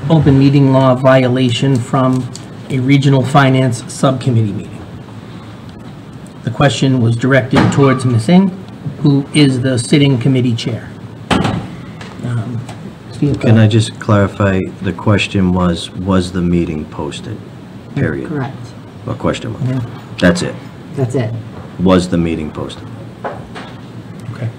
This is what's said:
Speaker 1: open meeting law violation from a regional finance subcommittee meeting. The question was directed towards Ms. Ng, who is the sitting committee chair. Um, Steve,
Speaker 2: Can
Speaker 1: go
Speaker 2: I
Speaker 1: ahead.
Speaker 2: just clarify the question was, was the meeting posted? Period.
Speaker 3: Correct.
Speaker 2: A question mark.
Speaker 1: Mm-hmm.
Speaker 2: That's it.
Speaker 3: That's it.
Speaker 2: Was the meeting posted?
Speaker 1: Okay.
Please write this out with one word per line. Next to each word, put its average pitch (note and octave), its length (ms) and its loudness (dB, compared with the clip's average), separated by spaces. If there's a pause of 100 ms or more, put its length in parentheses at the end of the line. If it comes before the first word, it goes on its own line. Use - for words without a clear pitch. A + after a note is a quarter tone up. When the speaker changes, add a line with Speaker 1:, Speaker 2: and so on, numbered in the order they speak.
(100)
Speaker 1:
open C#3+ 280 6
meeting C#3 340 6
law C3 220 6
violation C3 800 4
from B2+ 520 0 (420)
a C3+ 100 -2
regional C3+ 440 4
finance C3 580 2 (100)
subcommittee A#2+ 600 0
meeting. F#2 180 -8 (1700)
The B2 80 -6
question C3+ 500 2
was A#2 160 2
directed B2+ 560 2
towards C3+ 320 4
Ms. A#2+ 240 2
Ng, F#3+ 200 6 (500)
who C#3 360 2
is C3+ 280 4
the B2+ 160 0
sitting C#3 400 4
committee B2 360 2
chair. - 340 -6 (420)
Um, - 1300 -4 (520)
Steve, - 280 0
Speaker 2:
Can - 140 4
Speaker 1:
go - 20 6
Speaker 2:
I - 40 6
Speaker 1:
ahead. G#2+ 100 6
Speaker 2:
just A2 300 2
clarify G2 600 2 (220)
the G2 100 -2
question F#2+ 600 2
was, F2 400 0
was F#2 400 0
the F#2 100 -2
meeting E2+ 440 0
posted? - 520 -10 (560)
Period. D2+ 340 -2
Speaker 3:
Correct. C#3 280 -6 (500)
Speaker 2:
A A2+ 80 -4
question - 380 -4
mark. A2 120 -6
Speaker 1:
Mm-hmm. B2+ 540 -6
Speaker 2:
That's F2 240 4
it. D2 120 -6 (400)
Speaker 3:
That's C3 200 -2
it. A2+ 180 -2 (480)
Speaker 2:
Was F2+ 280 4
the F2 100 0
meeting D#2+ 320 -2
posted? D2+ 360 -10 (1500)
Speaker 1:
Okay. A#2 160 -6 (100)